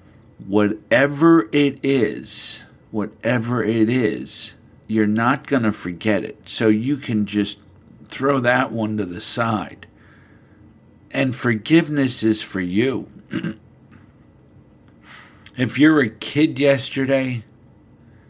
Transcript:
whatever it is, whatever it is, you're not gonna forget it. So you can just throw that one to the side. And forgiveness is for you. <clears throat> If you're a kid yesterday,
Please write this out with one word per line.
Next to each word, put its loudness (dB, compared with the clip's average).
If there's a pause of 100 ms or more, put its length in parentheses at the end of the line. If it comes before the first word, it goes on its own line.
(460)
whatever 4
it 2
is, -2 (280)
whatever -2
it 2
is, -2 (320)
you're 2
not 0
gonna 0
forget -4
it. -14
So 0
you 2
can -4
just -4 (460)
throw -2
that 0
one -4
to -2
the -8
side. -4 (1200)
And -2
forgiveness 0
is 2
for -6
you. -2 (220)
<clears throat> -6 (2000)
If -2
you're 6
a 0
kid -2
yesterday, 0 (840)